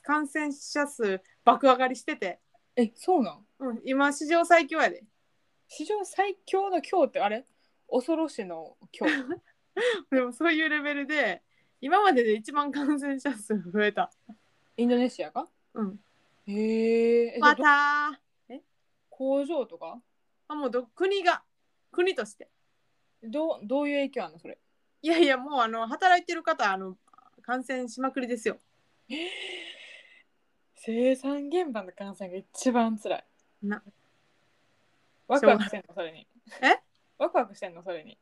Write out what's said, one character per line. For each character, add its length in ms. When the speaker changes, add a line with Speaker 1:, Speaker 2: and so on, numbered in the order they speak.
Speaker 1:
感 260
染 240
者 340
数 340
爆 220
上 100
が 120
り 80
し 80
て 120
て。 220
Speaker 2:
え、 180
そ 240
う 60
な 80
ん？ 140
Speaker 1:
う 160
ん、 100
今 280
史 160
上 160
最 240
強 120
や 100
で。 140
Speaker 2:
史 180
上 200
最 320
強 240
の 100
強 240
っ 60
て 100
あ 80
れ？ 160
恐 240
ろ 140
し 160
の 320
強。 140
Speaker 1:
<laughs> 1040
で 100
も 120
そ 160
う 40
い 120
う 40
レ 120
ベ 140
ル 120
で、 360
今 220
ま 100
で 100
で 120
一 180
番 180
感 300
染 180
者 160
数 260
増 220
え 100
た。 200
Speaker 2:
イ 100
ン 20
ド 80
ネ 140
シ 140
ア 80
か？ 160
Speaker 1:
う 80
ん。 180
Speaker 2:
へ 800
え。 100
え、 40
Speaker 1:
ま 160
た。 560
Speaker 2:
ど- 60
Speaker 1:
え？ 80
Speaker 2:
工 340
場 220
と 100
か？ 240
Speaker 1:
あ、 80
も 140
う 20
ど-、 140
国 300
が、 180
国 240
と 100
し 120
て。 120
Speaker 2:
ど 340
う、 80
ど 180
う 60
い 40
う 40
影 140
響 140
あ 40
ん 40
の、 60
そ 80
れ？ 120
Speaker 1:
い 60
や 100
い 80
や、 100
も 220
う 20
あ 80
の、 200
働 340
い 20
て 80
る 120
方、 280
あ 60
の、 180
感 220
染 240
し 120
ま 120
く 80
り 80
で 100
す 100
よ。 100
Speaker 2:
え 40
ー。 140
生 320
産 340
現 240
場 100
の 100
感 240
染 140
が 60
一 360
番 260
辛 200
い。 60
Speaker 1:
な。 200
Speaker 2:
ワ 100
ク 80
ワ 120
ク 60
し 60
て 80
ん 80
の、 80
そ 60
れ 120
に。 140
Speaker 1:
え？ 180
Speaker 2:
ワ 100
ク 80
ワ 100
ク 80
し 60
て 80
ん 60
の、 80
そ 100
れ 100
に。 100
Speaker 1:
い 100